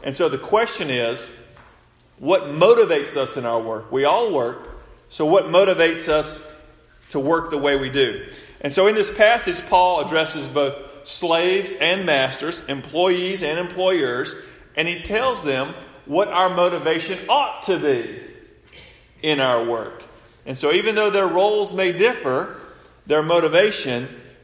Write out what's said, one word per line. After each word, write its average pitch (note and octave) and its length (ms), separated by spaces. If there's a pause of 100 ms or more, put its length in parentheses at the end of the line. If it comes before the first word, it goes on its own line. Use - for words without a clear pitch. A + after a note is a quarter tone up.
And C#3 100
so E3 140
the C3+ 100
question G#3 520
is, B2 380 (920)
what F3 240
motivates E3 720
us C3+ 200
in B2+ 80
our A#2 160
work? A2+ 300
We C3+ 140
all G#3 260
work. B2 380 (400)
So - 180
what E3+ 200
motivates E3 600
us - 500 (520)
to D3+ 100
work D#3+ 320
the D3+ 80
way C#3 160
we C3 160
do? B2 340 (360)
And F#3 120
so F#3+ 140
in G#3+ 80
this G#3 180
passage, G#3+ 560
Paul F3+ 340
addresses D#3 440
both C3+ 300 (260)
slaves F3+ 720
and F3+ 340
masters, C#3 600
employees F3+ 760
and D#3 160
employers, F3 760 (400)
and D#3+ 100
he E3+ 160
tells A3+ 400
them C#3 320 (300)
what F#3 240
our F#3 220
motivation E3+ 680 (100)
ought C4+ 360
to F3+ 140
be B2+ 420 (1000)
in D3+ 180
our B2 240
work. A#2 400 (420)
And C3 100
so D3 160
even G#3 220
though G#3 160
their G3 160
roles G3+ 460
may F#3 200
differ, D#3+ 680 (460)
their D3+ 160
motivation D#3+ 840 (360)